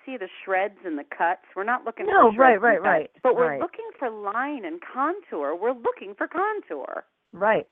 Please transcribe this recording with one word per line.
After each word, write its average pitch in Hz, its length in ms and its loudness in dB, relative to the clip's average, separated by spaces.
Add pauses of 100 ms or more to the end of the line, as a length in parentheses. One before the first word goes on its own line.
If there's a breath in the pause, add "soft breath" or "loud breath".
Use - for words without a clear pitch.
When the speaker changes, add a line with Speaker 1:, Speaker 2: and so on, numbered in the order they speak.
Speaker 1:
see 254 100 -10
the 185 100 -10 (160)
shreds 190 400 -2
and 160 140 -6
the 143 60 -10 (120)
cuts. 180 260 -2 (140)
We're - 80 -6
not 247 220 -4
looking 359 220 -8
Speaker 2:
No, 349 240 8
Speaker 1:
for 208 40 -6
shreds 233 40 0
Speaker 2:
right, 262 160 8
Speaker 1:
and 190 80 0
Speaker 2:
right, 226 180 6
Speaker 1:
cuts, 190 40 -4
Speaker 2:
right, 165 240 2 (120)
Speaker 1:
but 254 140 2
we're 160 140 4
Speaker 2:
right. 143 120 -4
Speaker 1:
looking 440 240 -8 (140)
for 247 100 -4
line 220 560 -6
and 165 160 -10
contour. 247 760 -4
We're 220 180 -2
looking 240 440 -6
for - 100 -4
contour. 381 760 -6 (280)
Speaker 2:
Right, 196 400 0